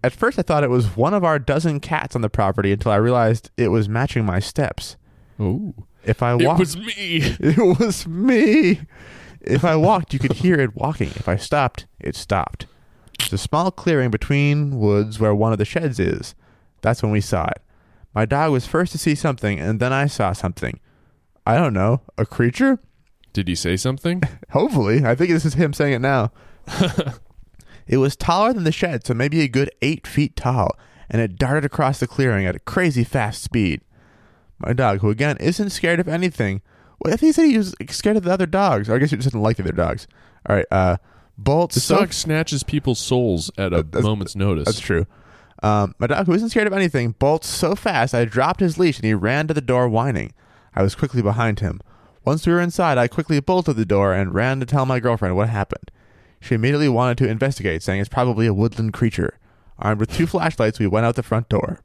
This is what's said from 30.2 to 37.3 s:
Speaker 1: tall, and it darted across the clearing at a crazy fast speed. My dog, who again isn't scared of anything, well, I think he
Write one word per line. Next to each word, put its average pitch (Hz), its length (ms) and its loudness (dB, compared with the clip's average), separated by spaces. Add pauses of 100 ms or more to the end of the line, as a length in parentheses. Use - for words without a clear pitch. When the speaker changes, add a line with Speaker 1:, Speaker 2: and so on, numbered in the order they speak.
Speaker 1:
tall, 123 420 0 (320)
and 113 120 0
it 95 180 -4
darted 139 260 0
across 139 340 0
the 123 60 -2
clearing 113 400 0
at 90 100 -2
a - 40 -12
crazy 151 440 0
fast 107 380 -4
speed. 95 400 -2 (800)
My - 140 -4
dog, 113 260 0
who 104 100 2
again 135 300 0
isn't 190 320 -2
scared 170 280 0
of 180 80 -2
anything, 151 540 -2 (380)
well, - 140 -2
I 226 40 0
think 311 120 4
he - 20 4